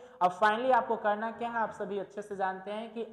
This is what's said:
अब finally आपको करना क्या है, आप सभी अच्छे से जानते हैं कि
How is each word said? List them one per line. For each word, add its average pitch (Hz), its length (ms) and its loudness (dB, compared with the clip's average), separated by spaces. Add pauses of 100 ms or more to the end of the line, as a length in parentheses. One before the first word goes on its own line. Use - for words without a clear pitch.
(220)
अब 180 160 4
finally 226 340 4
आपको 226 240 4
करना 214 340 0
क्या 226 180 -6
है, 233 80 -4
आप 214 140 0
सभी 202 280 -6
अच्छे 190 240 -8
से 202 140 -10
जानते 190 360 -4
हैं 220 220 -8
कि 226 180 -6